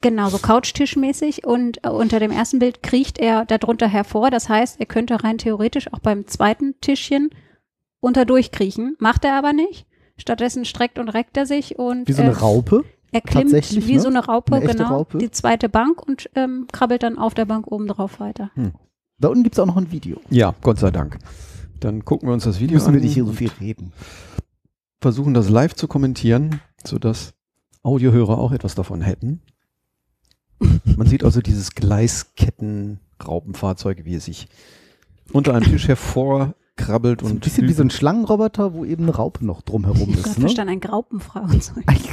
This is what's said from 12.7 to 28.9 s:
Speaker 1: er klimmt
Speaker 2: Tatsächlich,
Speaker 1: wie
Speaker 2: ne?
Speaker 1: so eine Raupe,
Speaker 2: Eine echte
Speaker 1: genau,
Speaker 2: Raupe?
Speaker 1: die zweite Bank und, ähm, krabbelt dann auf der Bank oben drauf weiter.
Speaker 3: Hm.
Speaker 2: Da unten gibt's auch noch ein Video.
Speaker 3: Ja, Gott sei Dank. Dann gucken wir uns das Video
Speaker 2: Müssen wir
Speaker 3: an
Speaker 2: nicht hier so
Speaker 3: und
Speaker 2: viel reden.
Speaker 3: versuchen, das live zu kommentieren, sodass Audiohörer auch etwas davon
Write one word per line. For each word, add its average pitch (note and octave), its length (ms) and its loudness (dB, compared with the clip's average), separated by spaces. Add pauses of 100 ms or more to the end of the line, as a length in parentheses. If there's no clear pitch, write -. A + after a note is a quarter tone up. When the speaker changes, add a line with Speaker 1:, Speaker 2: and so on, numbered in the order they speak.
Speaker 1:
er A3+ 100 0
klimmt C4+ 300 2
Speaker 2:
Tatsächlich, G#3+ 360 2
Speaker 1:
wie C4 80 2
Speaker 2:
ne? C4+ 40 6
Speaker 1:
so B3+ 80 2
eine B3+ 180 0
Raupe, A#3+ 300 0
Speaker 2:
Eine C4+ 100 2
echte A#3 120 2
Speaker 1:
genau, A#3 120 0
Speaker 2:
Raupe? - 280 -2
Speaker 1:
die A3 140 -2
zweite A#3 360 0
Bank B3 400 2
und, C4+ 280 -6
ähm, B3+ 360 -4
krabbelt B3 320 0
dann A#3 140 -2
auf A3+ 160 -2
der A3+ 120 -2
Bank G#3+ 220 -6
oben G#3 200 -6
drauf G3 320 -6
weiter. G#3 360 -10
Speaker 3:
Hm. A2 160 -4 (480)
Speaker 2:
Da C3+ 80 2
unten A#3+ 160 4
gibt's A3+ 160 0
auch F#3 80 4
noch F3 100 0
ein F3+ 140 -2
Video. G#2+ 280 -10 (100)
Speaker 3:
Ja, A#2 320 4
Gott A2+ 180 2
sei F#2+ 120 4
Dank. D#2 260 -4 (640)
Dann G#2+ 260 -6
gucken - 240 -2
wir B2 40 0
uns A#2 100 -2
das G2 160 -2
Video D3+ 160 0
Speaker 2:
Müssen D3+ 180 4
wir C#3 60 6
Speaker 3:
an B2 40 0
Speaker 2:
nicht G#2+ 100 0
hier B2+ 100 0
so G#2+ 80 -2
Speaker 3:
und A2 40 -6
Speaker 2:
viel A2+ 240 -4
reden. G2 340 -10 (1040)
Speaker 3:
versuchen, C3+ 360 0
das G#2+ 140 4
live A#2+ 260 4
zu - 120 -6
kommentieren, C#3 720 0 (260)
sodass - 480 -6 (500)
Audiohörer A#2+ 540 4
auch B2 140 0
etwas A2+ 240 -4
davon F2+ 260 -6